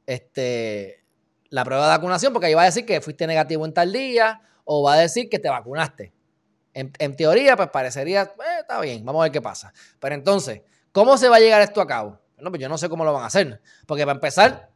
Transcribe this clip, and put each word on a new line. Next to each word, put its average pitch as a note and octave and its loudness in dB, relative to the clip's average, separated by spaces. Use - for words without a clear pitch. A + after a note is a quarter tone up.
este, A#2 -8
la C3 -4
prueba C3+ -2
de D#3 4
vacunación, F3+ 0
porque F3 -2
ahí D#3 2
va E3 4
a - 8
decir G3 0
que F3 -2
fuiste D#3 -8
negativo D#3 -2
en D#3 -10
tal F3 0
día A#3 -2
o D3 0
va C#3+ 4
a - 6
decir E3+ 2
que G3 -2
te - -6
vacunaste. B2+ -8
En, C3+ -12
en C#3+ -6
teoría, G#3 4
pues F#3+ -2
parecería, C#3 -4
"Eh, D#4 -8
está A#3+ -8
bien, A#2+ -8
vamos D3+ -2
a - 2
ver D#3 0
qué C#3+ -6
pasa". G2+ -14
Pero C#3 -8
entonces, C#3+ -4
¿cómo A#3+ 4
se B3+ 4
va A#3 10
a - 8
llegar A3 6
esto G#3 0
a F3+ 0
cabo? G#2+ -8
Bueno, D3+ -14
pues D#3 -8
yo C3 -8
no D#3 -8
sé D#3+ -6
cómo E3 -6
lo D3+ 0
van B2+ -6
a A2 -8
hacer, D3 -2
porque D3 -4
para C#3 -2
empezar F#3 2